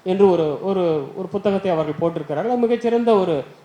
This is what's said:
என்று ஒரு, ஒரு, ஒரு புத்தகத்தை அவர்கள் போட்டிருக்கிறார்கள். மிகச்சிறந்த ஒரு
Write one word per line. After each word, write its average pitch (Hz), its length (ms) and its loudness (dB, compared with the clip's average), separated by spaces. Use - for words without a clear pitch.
என்று 190 280 4
ஒரு, 156 320 0
ஒரு, 170 520 0
ஒரு 185 120 -8
புத்தகத்தை 196 440 -2
அவர்கள் 151 280 -2
போட்டிருக்கிறார்கள். 170 580 -2
மிகச்சிறந்த 233 580 2
ஒரு 175 280 0